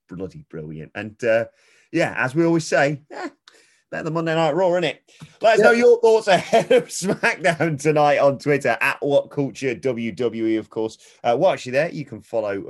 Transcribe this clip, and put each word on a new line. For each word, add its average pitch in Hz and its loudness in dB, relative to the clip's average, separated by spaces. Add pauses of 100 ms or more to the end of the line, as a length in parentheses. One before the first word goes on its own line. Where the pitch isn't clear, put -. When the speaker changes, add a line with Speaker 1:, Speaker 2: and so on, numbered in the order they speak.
Speaker 1:
bloody 85 -14
brilliant. 78 -14
And, 107 -10
uh, 113 2 (440)
yeah, 151 -2
as 127 -2
we 165 2
always 165 0
say, 147 0
eh, 381 -12 (640)
better 165 -10
than 156 -6
Monday 160 -2
Night 160 0
Raw, 185 0
innit? 170 -2 (440)
Let 220 4
us 190 2
Speaker 2:
Yeah. 214 6
Speaker 1:
know 240 8
your 240 6
thoughts 220 4
ahead 196 2
of 254 4
<laughs> - -20
SmackDown 165 -2
tonight 147 2
on 139 2
Twitter, 135 0
at 135 -2
What 139 0
Culture 131 -4
W 117 -4
W 113 -4
E, 110 0
of 107 -6
course. 110 -8 (260)
Uh, 120 2
whilst 147 0
you're 123 -10
there, 151 0
you 151 -10
can 107 -16
follow 104 -6